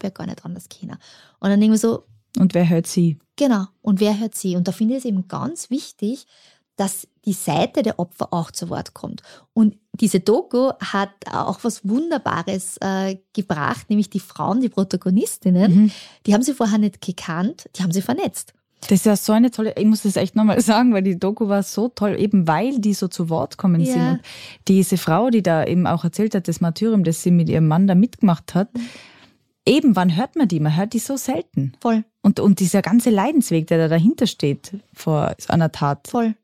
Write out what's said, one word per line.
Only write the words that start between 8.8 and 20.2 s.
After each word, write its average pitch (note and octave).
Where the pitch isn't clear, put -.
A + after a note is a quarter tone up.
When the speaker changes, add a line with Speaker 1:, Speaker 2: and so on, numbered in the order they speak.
Speaker 1:
kommt. -
Und G#3+
diese G3+
Doku B3+
hat G3
auch -
was -
Wunderbares, G#3
äh, F#3+
gebracht, D#3+
nämlich G#3+
die G3
Frauen, F#3
die B3+
Protagonistinnen, F#3+
Speaker 2:
Mhm. G#3
Speaker 1:
die G3+
haben A3
sie C#4
vorher A3
nicht G#3
gekannt, F3+
die -
haben F3+
sie F#3+
vernetzt. -
Speaker 2:
Das -
ist F#3+
ja G#3
so -
eine A#3
tolle, A3
ich G3+
muss G#3+
das G3
echt -